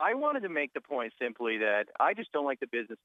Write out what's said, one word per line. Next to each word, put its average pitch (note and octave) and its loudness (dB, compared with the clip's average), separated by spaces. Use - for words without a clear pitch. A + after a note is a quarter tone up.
I G3+ 2
wanted C#4+ 0
to G3 -4
make D3 -2
the C#3+ -6
point A#2+ -2
simply A#2 -2
that G#2 4
I E3+ 4
just A3 -8
don't D3 0
like C3+ 0
the C3 -6
business A2+ -6